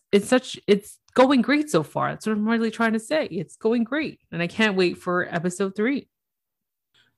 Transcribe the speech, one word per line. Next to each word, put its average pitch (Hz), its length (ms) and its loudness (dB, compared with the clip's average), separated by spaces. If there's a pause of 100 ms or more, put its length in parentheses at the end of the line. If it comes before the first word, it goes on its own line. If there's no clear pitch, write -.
(120)
it's 202 160 2
such, - 380 0
it's 202 320 0 (160)
going 262 280 6
great 294 280 0
so 160 120 2
far. 139 280 -4
That's 151 160 -10
what 214 100 -2
I'm 214 120 -2
really 226 220 0
trying 226 220 0
to 220 80 -2
say. 294 260 -2
It's 208 300 -10
going 233 280 0
great. 262 360 -6 (100)
And 165 100 -6
I 170 60 0
can't 208 300 0
wait 180 220 0
for 180 300 -2
episode 180 460 -4
three. 240 340 -2 (1080)